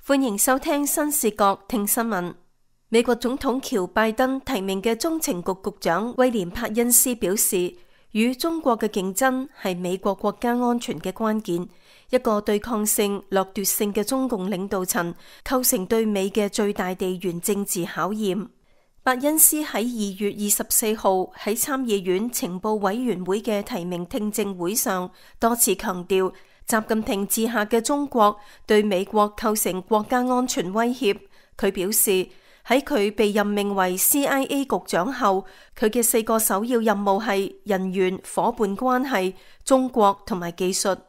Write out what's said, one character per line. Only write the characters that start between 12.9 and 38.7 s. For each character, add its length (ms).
掠 120
奪 100
性 300
嘅 100
中 240
共 220
領 180
導 160
層 300
構 240
成 200
對 180
美 240
嘅 220
最 240
大 200
地 280
緣 180
政 240
治 220
考 240
驗。 380
伯 100
恩 260
斯 240
喺 140
二 440
月 180
二 120
十 180
四 240
號 200
喺 160
參 220
議 220
院 280
情 300
報 140
委 220
員 280
會 160
嘅 220
提 240
名 180
聽 260
證 280
會 160
上 360
多 160
次 180
強 320
調， 260
習 220
近 140
平 240
治 200
下 200
嘅 160
中 240
國 320
對 180
美 220
國 320
構 180
成 280
國 260
家 120
安 260
全 260
威 160
脅。 260
佢 120
表 200
示， 360
喺 160
佢 320
被 180
任 140
命 280
為 240
C 260
I 200
A 200
局 120
長 260
後， 320
佢 120
嘅 120
四 200
個 160
首 260
要 160
任 160
務 260
係 300
人 280
員、 260
伙 160
伴 240